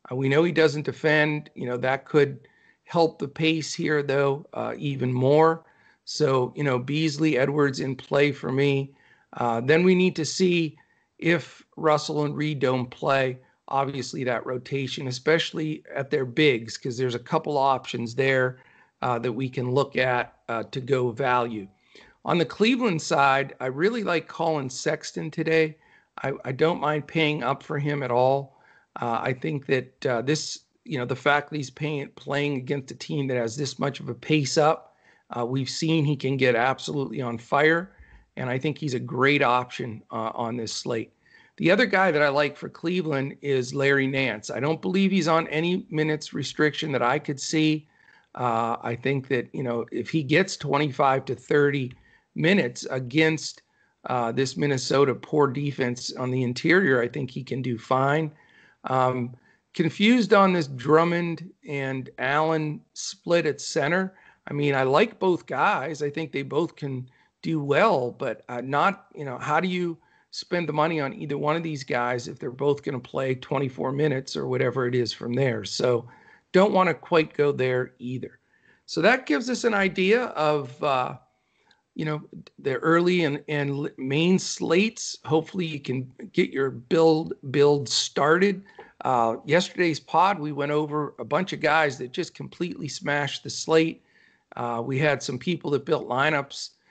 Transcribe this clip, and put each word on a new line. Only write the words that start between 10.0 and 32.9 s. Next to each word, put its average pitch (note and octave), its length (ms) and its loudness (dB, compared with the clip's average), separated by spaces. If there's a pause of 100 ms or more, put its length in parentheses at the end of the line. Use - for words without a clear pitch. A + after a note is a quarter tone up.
to D#3+ 100 -4
see E3+ 520 0 (420)
if D#3+ 440 -2 (140)
Russell D3+ 480 0
and D3 100 -4
Reed D3+ 240 -2
don't B2+ 300 0
play, C3+ 480 0 (300)
obviously C3+ 560 -4
that A#2+ 220 -2
rotation, C3 640 -6
especially D#3 760 -2 (100)
at C#3 160 -6
their C3+ 160 0
bigs, A#2+ 520 2
'cause B2 200 -8
there's B2+ 160 -2
a A#2+ 60 -4
couple D3 380 -2
options B2+ 580 0
there, C3 420 2 (460)
uh, B2 160 0
that B2 120 -4
we C3 160 -4
can B2 240 -4
look C3+ 240 0
at, B2 440 0 (100)
uh, A2+ 140 -4
to C3 180 -10
go B2 300 0
value. A#2+ 560 0 (580)
On F3 120 0
the E3 80 2
Cleveland A3 560 2
side, C#3 580 2
I B2+ 80 -4
really F#3+ 360 -2
like F3 240 -2
Colin D#3 420 -2
Sexton D#3 600 -6
today. D#3 480 0 (460)
I, C#3 100 -2 (100)
I C3 80 -6
don't D#3 300 0
mind D3+ 260 -2
paying D3+ 360 0
up C3+ 180 -2
for D3+ 160 -6
him D3 240 -2
at B2+ 100 -4
all. C3 480 2 (400)
Uh, A#2 220 -2
I C3 120 -2
think C#3+ 340 -6
that, C3 380 -2
uh, B2 160 0
this, D3+ 380 -2 (240)
you C3 140 -8
know, B2 80 -4
the B2+ 100 -4
fact C#3+ 340 0
that D#3 80 -8
he's C3 120 -8
paying, C#3+ 460 -6
playing C#3+ 420 -2
against C3 340 -6